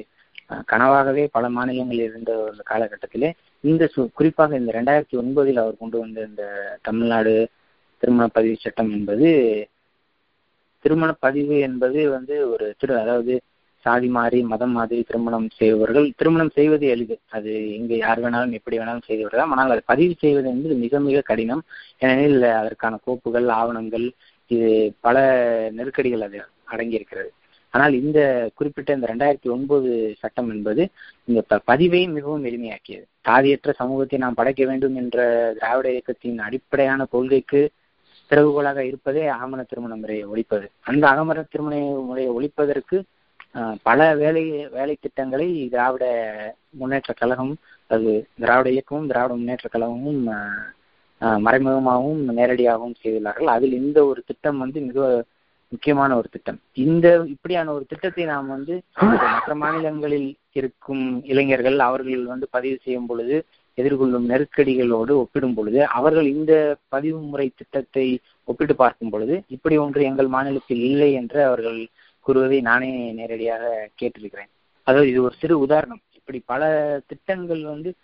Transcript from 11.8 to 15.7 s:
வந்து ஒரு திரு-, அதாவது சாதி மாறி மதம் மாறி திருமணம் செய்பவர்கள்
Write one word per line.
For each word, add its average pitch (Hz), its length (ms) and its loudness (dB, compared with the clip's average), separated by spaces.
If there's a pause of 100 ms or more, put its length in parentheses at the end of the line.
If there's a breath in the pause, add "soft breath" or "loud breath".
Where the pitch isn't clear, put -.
வந்து 135 420 -2
ஒரு 107 260 -4
திரு-, 131 220 -2
அதாவது 120 340 0 (520)
சாதி 123 220 2
மாறி 120 360 2
மதம் 117 280 -2
மாறி 117 320 -2
திருமணம் 117 460 -4
செய்பவர்கள் 113 680 2